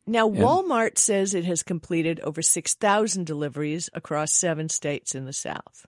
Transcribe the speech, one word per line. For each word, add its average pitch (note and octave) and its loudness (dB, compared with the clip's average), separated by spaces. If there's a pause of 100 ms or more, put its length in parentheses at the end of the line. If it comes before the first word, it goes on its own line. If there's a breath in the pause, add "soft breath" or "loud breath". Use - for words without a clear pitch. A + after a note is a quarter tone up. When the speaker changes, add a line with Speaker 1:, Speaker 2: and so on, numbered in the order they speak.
Speaker 1:
Now, A3 2
Speaker 2:
And G#3 0
Speaker 1:
Walmart C4+ 4
says G3 2
it F3 0
has F3 -2
completed E3 -2
over D#3+ -6
six - 0
thousand G3+ 2
deliveries D3+ -4
across D3+ -4
seven D#3+ 0
states - -6
in C3+ -8
the C3+ -10
South. - -10